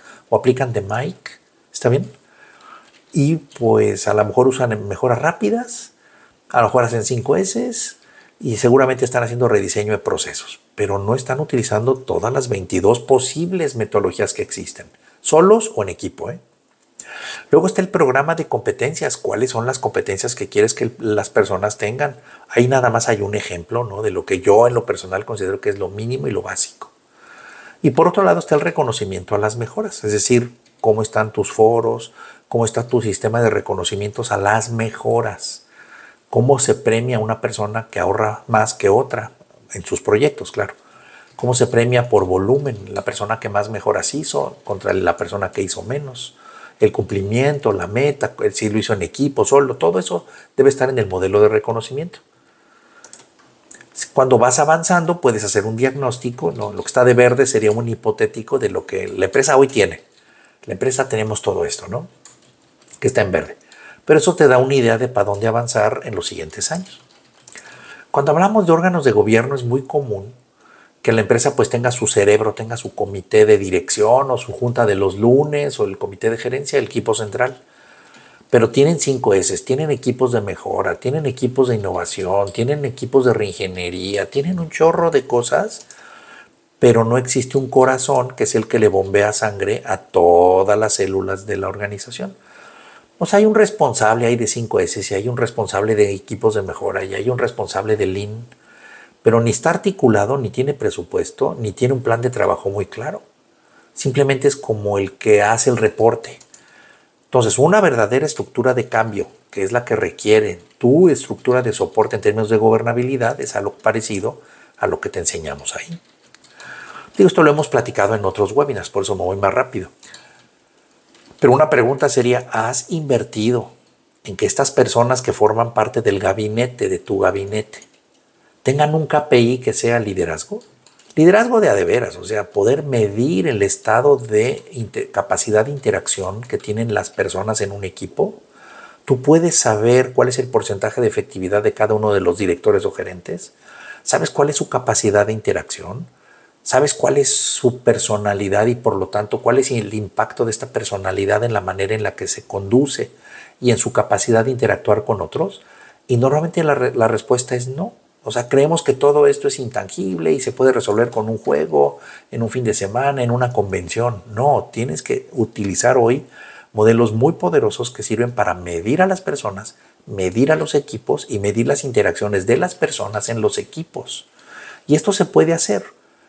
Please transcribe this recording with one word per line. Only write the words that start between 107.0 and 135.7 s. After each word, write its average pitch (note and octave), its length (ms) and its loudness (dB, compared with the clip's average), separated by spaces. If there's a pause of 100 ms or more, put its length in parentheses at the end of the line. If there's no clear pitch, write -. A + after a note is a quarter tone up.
Entonces, A#2+ 340 2
una F3+ 220 6
verdadera B2+ 440 2
estructura B2+ 480 -2
de A#2 140 -2
cambio, A2+ 400 -2 (240)
que G2 120 -4
es G2 100 -4
la A#2+ 100 0
que A2+ 140 -2
requiere G#2 640 2 (160)
tu D#3 320 6
estructura B2+ 520 0
de A#2 120 -2
soporte G#2+ 420 0
en G2+ 60 -4
términos G#2+ 280 0
de A2+ 60 2
gobernabilidad, A#2 840 0
es - 160 -6
algo G2+ 160 -4
parecido A2 640 -4 (380)
a G#2 100 -2
lo - 140 -4
que - 80 -6
te - 100 -10
enseñamos D2+ 560 -6
ahí. - 240 -12 (1200)
Digo, G3 100 8
esto E3+ 160 4
lo D3+ 80 6
hemos D3+ 160 0
platicado A2 480 0
en G#2 80 -4
otros G2 300 -2
webinars, B2+ 360 -2
por G2 140 -4
eso G#2 120 0
me F2+ 100 -6
voy F#2 100 -2
más G2 180 0
rápido. - 360 -4 (1500)
Pero B2 120 6
una D3+ 160 4
pregunta C3 400 2
sería, B2 420 0
¿has A2+ 400 -4
invertido B2 800 -2 (560)
en G2 100 -10
que G#2 100 -2
estas - 260 0
personas B2 500 2
que - 100 -2
forman A2 420 0
parte A2 280 0
del G2+ 180 0
gabinete, G#2+ 680 -2
de F#2 100 -4
tu G2 200 -4
gabinete, G2 600 -2 (800)
tengan D3 320 2
un D#3 140 0
K D3 220 0
P B2+ 100 6
I A#2+ 200 2
que A#2+ 120 -4
sea A#2 300 0
liderazgo? F2+ 580 -6 (560)
Liderazgo G#3+ 460 6
de E3+ 80 4
a G#2 60 4
de F#2+ 100 2
veras, G#2 320 0
o - 80 -14
sea, G#2 260 -6
poder A#2+ 320 2
medir C3 640 0
el A2+ 140 0
estado A#2 560 2
de A#2 560 -2
inte-, A2 380 -8
capacidad G#2+ 520 0
de C#3 80 -4